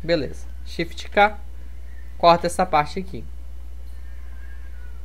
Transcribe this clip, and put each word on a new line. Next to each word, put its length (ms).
Beleza. 440
Shift 460
K. 280
Corta 280
essa 180
parte 340
aqui. 260